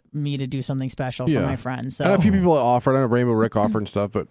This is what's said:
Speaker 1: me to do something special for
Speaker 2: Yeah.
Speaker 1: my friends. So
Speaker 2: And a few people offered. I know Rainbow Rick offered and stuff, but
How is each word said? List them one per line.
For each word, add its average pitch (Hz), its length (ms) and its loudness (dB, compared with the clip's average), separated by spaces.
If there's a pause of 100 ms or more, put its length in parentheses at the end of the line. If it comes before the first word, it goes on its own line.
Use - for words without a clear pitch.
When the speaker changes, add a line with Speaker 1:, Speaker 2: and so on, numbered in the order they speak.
(120)
Speaker 1:
me 143 240 -4
to 135 100 -4
do 135 140 -6
something 131 280 -4
special 127 360 -6
for 160 80 0
Speaker 2:
Yeah. 120 120 2
Speaker 1:
my 135 100 -2
friends. 127 420 -8
So 143 80 -2
Speaker 2:
And 185 80 4
a 196 80 2
few 202 100 4
people 180 220 4
offered. 123 420 2
I 135 60 2
know 131 60 2
Rainbow 120 260 2
Rick 110 240 2
offered 107 220 2
and 104 100 -6
stuff, 101 220 -2
but 95 200 -4